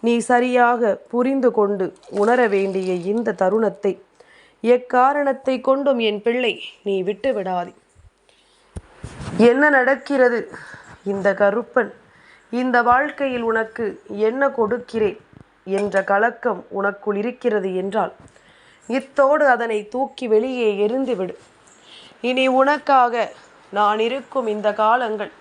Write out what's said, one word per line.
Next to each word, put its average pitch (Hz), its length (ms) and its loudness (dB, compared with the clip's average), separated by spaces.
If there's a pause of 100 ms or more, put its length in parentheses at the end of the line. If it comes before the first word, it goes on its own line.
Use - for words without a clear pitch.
நீ 233 120 2 (160)
சரியாக 240 640 2 (220)
புரிந்து 247 380 2
கொண்டு 202 360 0 (340)
உணர 240 180 2 (160)
வேண்டிய 190 360 -2 (220)
இந்த 226 260 -2
தருணத்தை 196 540 0 (680)
எக்காரணத்தை 262 920 2 (140)
கொண்டும், 269 300 2 (100)
என் 208 180 -6
பிள்ளை, 240 260 -2 (320)
நீ 196 160 -2
விட்டு 208 300 -4
விடாதே. 185 420 -6 (1700)
என்ன 269 220 4
நடக்கிறது? 262 680 2 (720)
இந்த 196 180 -2 (120)
கருப்பன் 214 500 0 (640)
இந்த 247 300 0
வாழ்க்கையில் 254 680 0
உனக்கு 220 360 -4 (440)
என்ன 262 140 -2 (160)
கொடுக்கிறேன் 226 600 -2 (600)
என்ற 196 320 0
கலக்கம் 214 500 0 (180)
உனக்குள் 202 420 -4
இருக்கிறது 214 500 -2 (100)
என்றால், 196 320 -4 (760)
இத்தோடு 277 560 0 (100)
அதனை 226 240 -2 (100)
தூக்கி 254 440 -6
வெளியே 240 360 0 (160)
எறிந்துவிடு. 226 500 -2 (960)
இனி 262 180 2 (140)
உனக்காக 254 680 2 (460)
நான் 208 340 2
இருக்கும் 247 480 -4
இந்த 208 180 -2
காலங்கள் 214 680 0